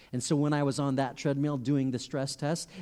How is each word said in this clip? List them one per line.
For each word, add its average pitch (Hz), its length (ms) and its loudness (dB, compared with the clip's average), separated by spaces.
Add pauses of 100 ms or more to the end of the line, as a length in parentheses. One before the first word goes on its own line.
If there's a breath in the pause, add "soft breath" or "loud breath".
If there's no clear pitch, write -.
(140 soft breath)
And 123 100 -2
so 160 120 2
when 147 180 2
I 147 80 2
was 139 180 2
on 139 180 2
that 131 200 -2
treadmill 143 400 0
doing 135 320 2
the 123 80 -2
stress 135 380 -4
test, 151 340 -4 (120)